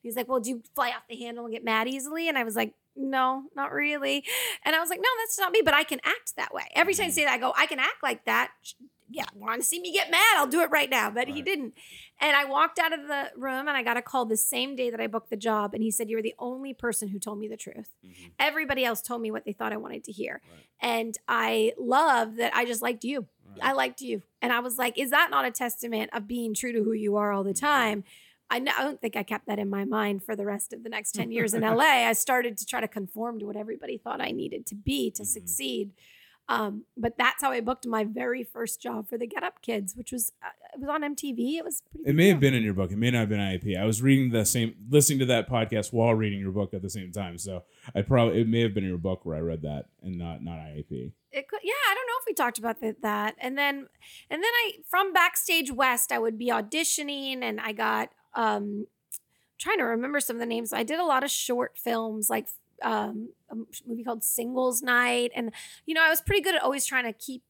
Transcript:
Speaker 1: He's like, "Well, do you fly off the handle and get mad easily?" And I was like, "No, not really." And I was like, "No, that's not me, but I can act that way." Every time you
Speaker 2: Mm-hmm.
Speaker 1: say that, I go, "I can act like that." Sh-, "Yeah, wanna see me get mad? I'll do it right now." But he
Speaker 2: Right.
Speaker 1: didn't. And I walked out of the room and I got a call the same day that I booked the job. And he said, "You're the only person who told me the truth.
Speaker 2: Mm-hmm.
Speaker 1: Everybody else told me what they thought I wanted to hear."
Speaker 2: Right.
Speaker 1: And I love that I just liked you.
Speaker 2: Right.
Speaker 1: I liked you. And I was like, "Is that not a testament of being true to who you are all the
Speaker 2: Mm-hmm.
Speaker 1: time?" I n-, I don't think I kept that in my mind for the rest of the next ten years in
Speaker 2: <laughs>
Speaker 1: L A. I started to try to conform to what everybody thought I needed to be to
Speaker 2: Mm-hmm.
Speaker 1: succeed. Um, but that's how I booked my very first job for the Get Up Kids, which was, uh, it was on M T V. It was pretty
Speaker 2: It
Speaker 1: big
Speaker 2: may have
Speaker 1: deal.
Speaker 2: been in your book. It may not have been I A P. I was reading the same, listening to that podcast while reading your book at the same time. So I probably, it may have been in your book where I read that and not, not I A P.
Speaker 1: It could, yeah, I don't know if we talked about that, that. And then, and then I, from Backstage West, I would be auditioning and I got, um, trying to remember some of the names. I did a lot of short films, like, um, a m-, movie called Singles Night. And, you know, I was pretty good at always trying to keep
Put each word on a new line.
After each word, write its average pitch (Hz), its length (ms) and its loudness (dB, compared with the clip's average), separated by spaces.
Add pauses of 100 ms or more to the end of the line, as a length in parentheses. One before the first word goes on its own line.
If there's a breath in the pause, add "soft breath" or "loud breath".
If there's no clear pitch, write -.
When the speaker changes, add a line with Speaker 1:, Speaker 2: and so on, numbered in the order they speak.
Speaker 1:
He's 233 160 -8
like, 240 100 -4
"Well, 254 120 0
do 220 100 -4
you 240 140 -6 (100)
fly 247 160 0
off 233 180 -8
the 233 80 -14
handle 233 300 -12
and 220 80 -6
get 226 100 -8
mad 226 240 2
easily?" 294 400 -4
And 285 120 2
I 240 40 0
was 220 120 -4
like, 220 180 -2 (220)
"No, 262 480 0 (120)
not 277 160 -4
really." 285 540 0 (400 loud breath)
And 311 100 4
I 320 40 4
was 330 100 -2
like, 370 100 -4
"No, 440 100 4 (120)
that's 440 180 -4
not 370 120 2
me, 427 120 6
but 311 120 6
I 311 80 6
can 302 200 -4
act - 340 -4
that - 160 -6
way." - 100 -6 (100)
Every 349 220 4
time 392 100 2
you 349 60 -2
Speaker 2:
Mm-hmm. - 40 -2
Speaker 1:
say 302 100 2
that, 262 80 4
I 247 40 0
go, 254 180 0
"I 311 120 4
can 302 120 -6
act 294 240 0
like - 220 -2
that." 226 260 2 (120)
Sh-, - 100 -16 (380)
"Yeah, 311 220 -6
wanna 220 300 -4
see 349 160 0
me 359 120 -8
get 320 200 0
mad? 403 260 8
I'll 285 80 4
do 294 160 2
it 330 80 4
right 285 200 4
now." 226 200 2
But 240 200 -2
he 277 60 -6
Speaker 2:
Right. 294 100 -6
Speaker 1:
didn't. 294 280 -2 (480 loud breath)
And 285 140 6
I 285 100 4
walked 294 320 2
out 330 160 2
of 285 140 -8
the 277 280 -4
room 262 320 -4
and 285 80 0
I 254 60 0
got 233 160 0
a 247 60 -2
call 254 220 0
the 220 120 0
same 262 380 -2
day 247 160 -2
that 226 100 -6
I 226 60 -2
booked 220 240 -6
the 233 60 -4
job. 208 360 0
And 220 80 -2
he 220 80 2
said, 214 220 -2
"You're 220 100 -2
the 220 160 -4
only 262 380 -8
person 226 320 -4
who 196 100 -6
told 208 220 -8
me 214 80 -8
the 220 100 -10
truth. - 380 -14 (100)
Speaker 2:
Mm-hmm. 180 220 -20 (100)
Speaker 1:
Everybody 277 480 2
else 226 160 0
told 240 220 -6
me 220 80 -4
what 220 140 -8
they 208 80 -6
thought 220 200 -4
I 214 40 -6
wanted - 260 -10
to 220 80 -14
hear." - 300 -8 (120 soft breath)
Speaker 2:
Right. 160 100 -20 (160 soft breath)
Speaker 1:
And 226 380 -2 (100)
I 226 520 2
love 247 560 4
that - 200 0
I 240 100 4
just 233 180 -4
liked 240 200 -2
you. 247 220 -4 (240)
Speaker 2:
Right. 101 140 -18
Speaker 1:
I 262 80 4
liked 262 300 0
you. 226 200 -6 (220)
And 240 100 2
I 240 60 2
was 240 180 -6
like, 240 220 0
"Is 262 100 -2
that 311 220 6
not 269 120 2
a 254 60 0
testament 233 640 -4
of 208 140 -6
being 233 260 -4
true 240 200 -4
to 220 100 2
who 220 100 2
you 214 220 0
are 208 160 2
all 196 120 0
the 196 100 -2
Speaker 2:
Mm-hmm. 285 120 -2
Speaker 1:
time?" 226 380 2 (480 soft breath)
I 240 60 2
n-, 262 120 -2
I 254 140 2
don't 285 180 -4
think 220 140 -4
I 208 80 -2
kept - 240 -6
that 208 100 -2
in 202 140 -2
my 196 140 -2
mind 202 380 -2
for 220 120 -6
the 202 100 -4
rest 202 260 -4
of 233 120 -16
the 233 60 -10
next 220 240 -6
ten 233 180 -4
years 226 240 0
in 226 80 0
Speaker 2:
<laughs> 220 120 4
Speaker 1:
L 240 60 4
A. 269 240 6
I 226 80 4
started 240 440 0
to - 100 -8
try 247 120 -4
to 220 80 -2
conform 220 520 -8
to 202 80 -8
what 208 80 -8
everybody 214 420 -8
thought - 240 -6
I - 80 -2
needed - 380 -6
to 208 80 -10
be 247 360 -2
to 214 120 -12
Speaker 2:
Mm-hmm. 208 80 -8
Speaker 1:
succeed. 214 600 -4 (540 soft breath)
Um, 214 380 -2 (120)
but 233 180 -2
that's 254 280 2
how 269 80 2
I 240 100 -2
booked 247 240 -2
my 220 180 0
very 240 400 -2
first - 380 -6
job 220 260 -8
for 233 120 -6
the 240 80 -4
Get 247 160 -6
Up - 180 -6
Kids, 208 340 -4
which 240 160 -12
was, 247 200 -4 (120)
uh, - 40 -10 (260)
it 277 60 -14
was 277 100 -6
on 302 140 0
M 285 120 -2
T 277 160 -6
V. 240 280 -2
It 320 40 -8
was - 280 -8
pretty 311 140 -14
Speaker 2:
It - 20 2
Speaker 1:
big 143 80 4
Speaker 2:
may 165 140 10
have 170 100 8
Speaker 1:
deal. 139 100 8
Speaker 2:
been 131 80 4
in 113 60 2
your 104 100 2
book. 92 180 2
It 101 60 -4
may 120 140 4
not 120 80 4
have 107 100 2
been 104 100 2
I 98 140 2
A 90 60 -2
P. 95 160 -2
I 95 100 0
was 110 160 2
reading 135 300 6
the 113 140 4
same, 113 280 2 (160)
listening 143 300 8
to 131 80 4
that 117 200 4
podcast 113 460 0
while 113 220 6
reading 104 240 0
your 98 120 -2
book 98 220 -2
at 95 80 -6
the 98 80 -6
same 92 220 -10
time. 90 260 -6
So 90 280 -8 (280 loud breath)
I 98 80 2
probably, 117 400 4
it 113 60 4
may 117 140 4
have 110 120 2
been 101 100 0
in 92 60 -2
your 90 80 -2
book 92 300 -2
where 80 80 -4
I 78 60 -4
read 82 200 -2
that 73 280 -8 (120)
and 92 160 -8
not, 85 260 -8
not 82 140 -10
I 78 120 -14 (100)
A 73 40 -10
P. 64 280 -10 (200)
Speaker 1:
It 277 160 -10
could, - 160 -8
yeah, 403 100 -2 (140)
I 392 60 4
don't 508 140 -2
know 466 120 -2
if 508 60 -8
we 453 80 -4
talked 240 240 0
about 220 240 -4
that, 226 220 -6
that. 208 340 0
And 254 180 -6
then, 277 300 0 (460 loud breath)
and 320 120 -4
then 453 80 4
I, 466 200 2 (180)
from 381 240 2
Backstage 330 580 2
West, 247 400 2
I 247 60 0
would 226 220 0
be 240 80 -2
auditioning 269 960 -2
and 220 180 -4
I 220 120 -4
got, 220 360 0 (240)
um, 208 540 0 (720)
trying 415 180 0
to 302 60 2
remember 247 360 0
some 240 180 -4
of - 20 -8
the 233 80 -2
names. 226 260 -4
I 226 80 0
did 262 180 -2
a 359 60 2
lot 269 180 4
of 277 60 -2
short 247 480 -2
films, 226 500 -2
like, 226 200 -2 (340)
um, 220 480 -2 (200)
a - 40 -14
m-, 226 140 -8 (180)
movie 233 200 -8
called 226 180 -4
Singles 254 580 0
Night. 247 540 2
And, 226 160 -2 (340 loud breath)
you 320 80 -4
know, 320 80 4
I 320 80 8
was 330 120 2
pretty 403 200 4
good 359 140 2
at 311 80 2
always 269 220 0
trying 254 180 0
to 226 100 -2
keep - 360 -12